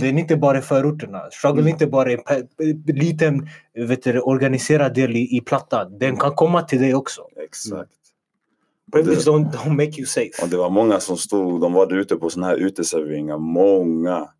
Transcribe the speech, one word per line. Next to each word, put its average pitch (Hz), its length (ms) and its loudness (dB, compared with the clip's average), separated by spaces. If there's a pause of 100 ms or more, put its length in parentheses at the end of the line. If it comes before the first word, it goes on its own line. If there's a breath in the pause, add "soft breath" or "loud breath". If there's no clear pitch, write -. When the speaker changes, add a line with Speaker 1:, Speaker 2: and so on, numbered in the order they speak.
Speaker 1:
det 131 80 0
är 139 100 0
inte 165 180 0
bara 139 220 2
i 127 40 -4
förorterna. 135 580 -2 (100)
Struggle 147 300 0
Speaker 2:
Mm. 151 60 4
Speaker 1:
är 160 40 4
inte 156 160 0
bara 131 260 0
i 120 40 0
pe-, 131 300 -4 (460)
liten, 156 560 0 (400 loud breath)
vet 127 140 0
du, 123 180 0
organiserad 135 760 0
del 123 220 0
i, 123 200 -2
i 120 40 0
plattan. 101 580 -4
Den 131 180 -2
kan 143 180 0
komma 170 280 2
till 135 180 0
dig 131 140 4
också. - 280 -4 (140)
Speaker 3:
Exakt. 78 540 -14 (1000)
Speaker 1:
Privilege 160 320 2
Speaker 3:
Det 151 60 4
Speaker 1:
don't, 151 220 4
don't 135 240 -2
make 151 220 -2
you 131 80 -8
safe. - 360 -4
Speaker 3:
Och 87 60 -4
det 90 80 0
var 90 140 0
många 101 300 4
som 90 160 -6
stod, 90 440 -2
de 87 120 2
var 95 140 6
där 92 100 -2
ute 95 200 0
på 82 140 -4
såna 90 160 -6
här 87 100 0
uteserveringar. 78 840 -4
Många 85 880 0 (120)